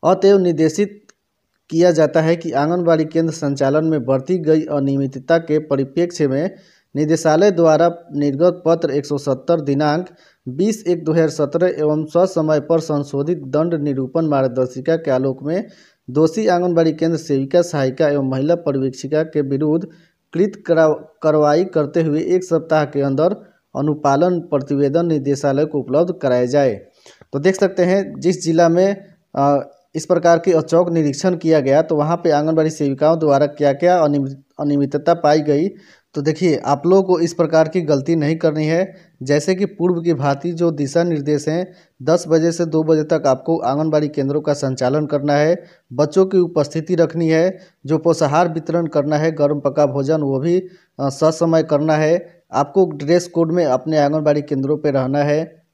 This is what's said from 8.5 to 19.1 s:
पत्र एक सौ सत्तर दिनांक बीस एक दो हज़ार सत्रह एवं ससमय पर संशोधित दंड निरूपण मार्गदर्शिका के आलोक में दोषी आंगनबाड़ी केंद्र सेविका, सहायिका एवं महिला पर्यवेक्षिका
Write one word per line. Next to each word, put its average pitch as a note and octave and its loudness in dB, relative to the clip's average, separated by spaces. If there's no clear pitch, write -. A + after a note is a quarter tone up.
पत्र E3 0
एक C#3 -4
सौ C#3+ -4
सत्तर C#3+ -2
दिनांक D3+ -2
बीस G3+ -4
एक E3 -2
दो D#3+ -2
हज़ार D#3+ 2
सत्रह D#3+ -2
एवं D3+ 0
ससमय D#3 0
पर D#3+ 0
संशोधित D3 -4
दंड D3+ -2
निरूपण C#3+ -2
मार्गदर्शिका C3 0
के E3 -4
आलोक C3 -2
में F3 -6
दोषी D#3+ 0
आंगनबाड़ी F3 2
केंद्र E3 -2
सेविका, C#3+ 0
सहायिका D3 0
एवं C#3 0
महिला C#3 0
पर्यवेक्षिका C#3 -2